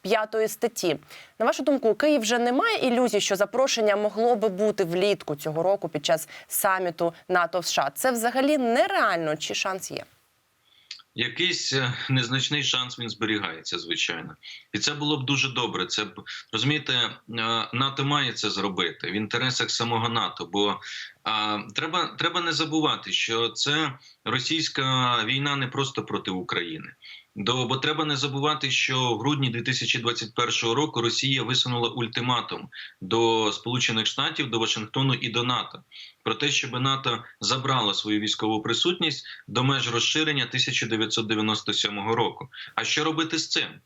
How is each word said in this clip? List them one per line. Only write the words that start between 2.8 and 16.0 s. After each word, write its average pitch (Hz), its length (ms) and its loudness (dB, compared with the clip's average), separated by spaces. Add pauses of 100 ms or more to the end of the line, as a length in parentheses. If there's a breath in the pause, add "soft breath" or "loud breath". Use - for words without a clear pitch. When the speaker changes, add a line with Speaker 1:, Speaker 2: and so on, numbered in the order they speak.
Speaker 1:
що 196 160 2
запрошення 214 600 4
могло 208 400 4
би 214 120 2
бути 202 360 2
влітку 180 520 0
цього 156 260 -2
року 190 260 2
під 147 180 -4
час 160 220 2 (200 loud breath)
саміту 175 640 0 (140 loud breath)
нато 180 320 2
в 165 40 -10
С - 80 -4
Ш - 100 2
А. 139 80 0
Це 262 220 0
взагалі 254 460 2
нереально 226 760 2
чи 160 180 -6
шанс 190 360 -4
є? - 140 -8 (1120 loud breath)
Speaker 2:
Якийсь, 135 580 -2
е, 131 200 0 (160 loud breath)
незначний 131 540 0
шанс 127 360 -2
він 120 100 -6
зберігається, 98 680 -4
звичайно. 85 580 -4 (360 loud breath)
І 104 60 -2
це 147 160 0
було 147 220 0
б 131 80 -6
дуже 135 240 2
добре. 113 380 -2
Це - 180 -2